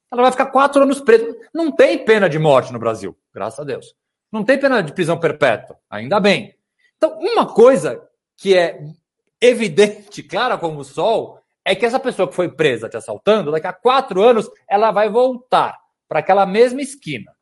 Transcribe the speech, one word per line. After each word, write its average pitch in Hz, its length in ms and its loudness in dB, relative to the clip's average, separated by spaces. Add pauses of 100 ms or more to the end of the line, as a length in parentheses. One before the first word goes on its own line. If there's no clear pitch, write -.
(120)
Ela 247 100 0
vai 254 80 6
ficar 254 160 -2
quatro 277 340 2
anos 269 200 0
presa. - 360 2 (160)
Não 320 200 -4
tem 302 320 2
pena 202 260 2
de 151 80 -4
morte 131 340 2
no 120 60 -10
Brasil, 107 400 -6 (160)
graças 104 240 -8
a 151 60 -14
Deus. 117 320 -12 (340)
Não 214 140 -6
tem 269 120 2
pena 269 240 0
de 156 120 -8
prisão 165 260 -2
perpétua, 143 580 -2 (140)
ainda 131 300 -4
bem. 170 340 0 (420)
Então, 320 220 -2
uma 392 340 -2
coisa 196 560 4 (280)
que 196 200 2
é 170 240 0 (600)
evidente, 208 840 0
clara 214 340 -4
como 156 220 -8
o 139 60 -14
sol, 170 560 -4 (240)
é 190 100 0
que 190 100 -2
essa 240 140 -2
pessoa 240 300 -2
que - 60 -14
foi 180 140 -2
presa 120 400 -2
te - 80 -12
assaltando, 143 540 -2
daqui 160 160 -4
a 180 60 -6
quatro 254 500 0
anos, 226 260 4 (200)
ela 208 240 2
vai 208 160 0
voltar 226 680 -2 (320)
pra 156 120 -2
aquela 190 260 2
mesma 240 340 0
esquina. 156 600 -12